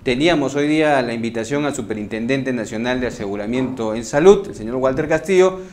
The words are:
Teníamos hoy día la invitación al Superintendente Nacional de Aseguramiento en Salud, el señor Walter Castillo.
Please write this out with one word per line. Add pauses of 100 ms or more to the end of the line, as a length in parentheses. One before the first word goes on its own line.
Teníamos
hoy
día
la
invitación
al
Superintendente
Nacional
de
Aseguramiento
en
Salud,
el
señor
Walter
Castillo. (140)